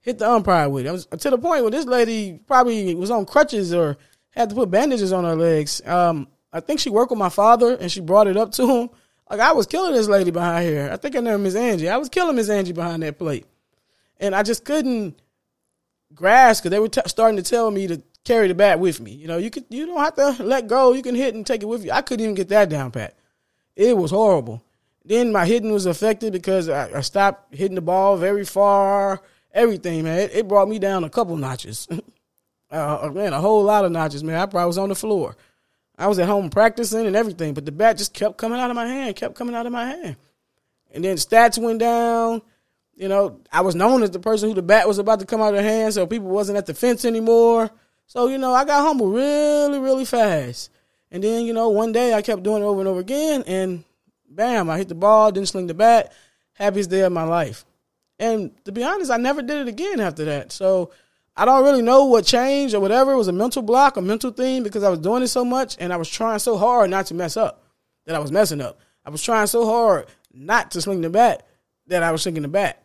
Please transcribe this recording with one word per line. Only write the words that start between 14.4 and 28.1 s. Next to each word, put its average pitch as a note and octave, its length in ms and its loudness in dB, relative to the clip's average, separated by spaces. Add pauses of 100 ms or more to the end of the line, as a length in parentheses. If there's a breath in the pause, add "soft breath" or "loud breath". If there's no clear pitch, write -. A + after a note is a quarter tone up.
just A3 200 -4
couldn't B3 560 -4 (920)
grasp, A3+ 480 6
'cause F3 80 -4
they G3 80 0
were A3 100 0
t-, A#3 180 -2
starting A3+ 300 2
to F#3 60 -4
tell A3+ 280 0
me G3 180 -4
to D#3+ 120 -6 (240)
carry A3+ 220 2
the F3+ 80 0
bat F#3 240 4
with F3 220 -2
me. G#2+ 120 -16
You D3 140 -18
know, E3 100 -6
you G#3 140 -4
could, C4 180 -14
you C4+ 180 -10
don't F4 120 -6
have D4+ 160 -2
to C4 300 0
let A#3+ 240 -2
go. B3+ 240 4
You C4 100 -2
can B3 140 -4
hit B3+ 180 -2
and G#3+ 100 -10
take A3+ 180 -4
it G#3 40 -8
with A3 180 -6
you. D#3 60 -10
I - 120 0
couldn't A3+ 200 -6
even G#3+ 120 -2
get F#3+ 160 -4
that G3+ 180 4
down C3+ 240 -6
pat. G#2+ 220 -10 (600)
It A3+ 220 4
was E3+ 160 -2
horrible. D#3+ 500 0 (420)
Then A3+ 280 0
my F#3+ 120 2
hitting G#3+ 280 0
was G3 140 -2
affected G#3+ 460 -2
because F#3 360 -2
I, C#3 300 -6
I - 20 -4
stopped G3 540 -2
hitting F#3 200 -4
the F#3 60 -4
ball F#3+ 360 2